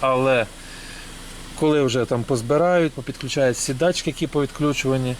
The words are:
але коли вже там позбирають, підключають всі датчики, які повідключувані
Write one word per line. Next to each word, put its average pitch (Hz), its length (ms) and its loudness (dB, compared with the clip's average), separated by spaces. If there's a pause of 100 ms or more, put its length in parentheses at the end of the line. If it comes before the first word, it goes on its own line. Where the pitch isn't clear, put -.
але 131 460 4 (1120)
коли 151 220 4
вже 123 220 2
там 120 200 0
позбирають, 151 680 2
підключають 131 640 -2
всі - 180 -4
датчики, 165 360 0
які 156 160 -4
повідключувані 135 920 0